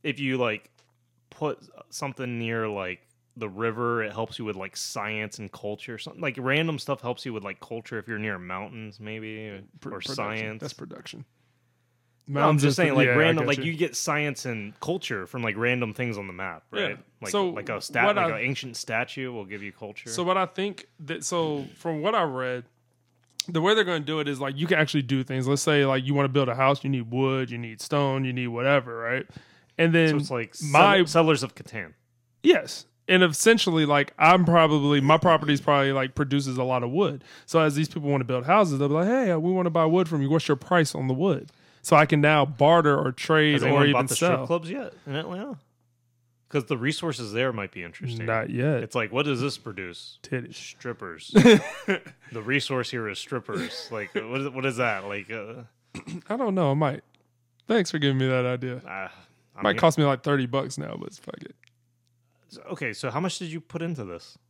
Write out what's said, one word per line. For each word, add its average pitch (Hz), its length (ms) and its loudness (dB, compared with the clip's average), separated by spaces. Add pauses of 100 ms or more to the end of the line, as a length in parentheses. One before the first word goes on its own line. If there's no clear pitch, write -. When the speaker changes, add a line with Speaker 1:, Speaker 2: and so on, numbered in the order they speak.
Speaker 1:
if 139 160 -4
you, 131 180 -2
like, 110 320 -2 (600)
put - 300 -6 (300)
something 127 480 -8
near, 113 300 -4
like, 92 340 -8 (360)
the 113 120 -8
river, 113 540 -4
it 104 80 -6
helps 110 260 -8
you 117 80 -10
with, 104 120 -6
like, 95 180 -12
science 107 640 -8
and 101 120 -12
culture. 107 460 -12
Something, - 240 -14
like, 139 160 -4
random 143 400 0
stuff 139 240 -6
helps 120 240 -8
you 123 80 -8
with, 104 100 -8
like, 98 180 -12
culture 113 360 -10
if 104 100 -10
you're 110 120 -6
near 104 180 -6
mountains, 104 600 -12
maybe, 110 480 -12
or, 98 140 -14 (180)
Speaker 2:
Pr-, - 100 -14
Speaker 1:
or - 20 -10 (100)
Speaker 2:
production. - 140 -8
Speaker 1:
science. 110 460 -6
Speaker 2:
That's - 120 -12
production. - 520 -16 (1040)
Speaker 1:
No, 143 120 -4
I'm 147 60 4
Speaker 2:
Mountains 151 180 4
Speaker 1:
just 143 80 4
Speaker 2:
is 127 60 0
Speaker 1:
saying, 165 120 4
Speaker 2:
pro-, 135 80 4
Speaker 1:
like, 127 100 6
Speaker 2:
yeah, 123 60 4
I - 40 4
Speaker 1:
random, 160 260 4
Speaker 2:
get 123 40 0
Speaker 1:
like, 143 120 2
Speaker 2:
you. 156 120 -4
Speaker 1:
you 156 60 -8
get 165 180 -2
science 147 500 -4
and 107 340 -10
culture 123 480 -6
from, 127 160 -10
like, 107 140 -2
random 120 360 -2
things 117 240 -6
on 101 100 -12
the 92 60 -14
map, 90 300 -10 (100)
Speaker 2:
Yeah. 208 80 -4
Speaker 1:
right? 117 160 -6 (240)
Like, 107 100 -8
Speaker 2:
So 202 180 0
Speaker 1:
like 104 200 -8
a 104 120 -4
stat-, 120 240 0
Speaker 2:
what 208 120 2
Speaker 1:
like, 170 160 0
Speaker 2:
I 107 60 -6
Speaker 1:
an 120 60 -4
ancient 127 320 -6
statue 123 540 -6
will 107 140 -10
give 101 180 -12
you 101 80 -12
culture. 107 380 -16
Speaker 2:
So 139 140 -4
what 185 140 0
I 185 80 2
think 196 420 -8 (140)
that, 156 220 -8
so 151 420 -2 (120)
from 160 240 -6
what 208 140 -2
I 190 80 2
read, 127 420 -4 (840)
the 165 120 0
way 190 140 4
they're 220 100 4
gonna 175 180 0
do 151 180 -2
it 147 80 -2
is, 139 120 -2
like, 139 180 -4
you 160 100 -2
can 170 100 4
actually 151 260 4
do 131 200 0
things. 131 240 -2
Let's 139 160 2
say, 147 220 6
like, 131 200 0
you 143 80 0
wanna 139 160 4
build 131 180 2
a 120 80 -2
house, 135 280 2
you 139 80 -2
need 117 200 -2
wood, 131 380 0
you 120 80 -8
need 113 240 -12
stone, 135 420 0
you 127 100 -2
need 123 160 -4
whatever, 123 480 0
right? 117 280 -4 (520)
And 165 180 4
then 165 140 6
Speaker 1:
So 147 80 2
it's 147 140 -2
like 117 300 -6
Speaker 2:
my 165 440 8
Speaker 1:
Settlers, 147 60 -8
Settlers 160 320 4
of 120 120 -8
Catan. 92 380 -12 (500)
Speaker 2:
Yes. - 420 2 (220)
And 185 160 6
essentially, 170 640 4
like, 143 320 2
I'm 175 260 8
probably, 151 560 6
my 151 160 6
property's 151 420 4
probably, 139 320 4
like, 131 220 -2
produces 135 440 0
a 127 60 -2
lot 127 200 0
of 120 80 -4
wood. 147 320 0 (240)
So 165 120 4
as 156 160 4
these 151 140 0
people 147 220 -4
wanna 131 140 2
build 127 200 -2
houses, 175 320 2
they'll 143 120 0
be 147 40 0
like, 175 140 0
"Hey, 233 280 0
we 165 160 -2
wanna 180 200 0
buy 160 140 2
wood 175 220 2
from 156 140 -2
you. 139 80 0
What's 160 180 2
your 147 80 2
price 165 380 2
on 135 140 -4
the 131 80 0
wood?" 165 340 -2 (320)
So - 140 4
I 151 100 10
can 147 160 2
now 147 240 6
barter 151 500 6
or 143 160 0
trade 151 420 2
Speaker 1:
Has 139 100 2
Speaker 2:
or 131 40 2
Speaker 1:
anyone 139 180 6
Speaker 2:
even 143 80 4
Speaker 1:
bought 123 160 2
the 117 60 -2
strip 170 160 2
Speaker 2:
sell. 131 140 0
Speaker 1:
clubs 165 240 -2
yet 254 240 -10 (140)
in 139 80 -8
Atlanta? 180 420 -8 (880)
'Cause 143 180 -2
the 139 120 -4
resources 127 560 -4
there 127 200 0
might 98 180 -8
be 92 100 -14
interesting. 113 440 -10
Speaker 2:
Not 113 260 -2
yet. 123 320 0
Speaker 1:
It's 113 100 -12
like, 110 180 -2
what 135 140 0
does 135 160 -2
this 139 160 -4
produce? 92 640 -14
Speaker 2:
Titties. 123 340 -8
Speaker 1:
Strippers. - 800 -14
Speaker 2:
<laughs> - 1000 4
Speaker 1:
The 113 80 -8
resource 127 500 -2
here 113 180 -6
is 95 100 -10
strippers. 98 720 -8
Like, 107 240 -8
what 131 260 -4
is, 139 80 -6
what 131 160 -6
is 123 120 0
that? 107 280 0
Like, 101 260 -8
uh, 113 320 -12 (300)
Speaker 2:
<clears throat> - 360 -14
I 220 80 -4
don't 220 180 -2
know. 160 160 2
I - 40 2
might. 151 280 -2 (640)
Thanks 214 240 2
for 165 80 -4
giving 139 180 2
me 131 100 0
that 127 180 0
idea. 127 320 -4
Speaker 1:
uh, 95 320 -12 (460)
I'm 98 80 -10
Speaker 2:
Might 104 100 2
Speaker 1:
here. 104 60 -2
Speaker 2:
cost 160 180 4
me, 151 80 4
like, 135 180 0
thirty 139 220 2
bucks 135 320 -4
now, - 200 -8
but 50 180 -12
fuck - 260 -16
it. - 140 -18 (920)
Speaker 1:
So, - 120 -20 (100)
okay, 123 220 -6
so 131 180 -6
how 139 80 -4
much 175 200 -4
did 170 120 -8
you 165 100 -8
put 160 200 -10
into 165 240 -6
this? 85 320 -14 (120)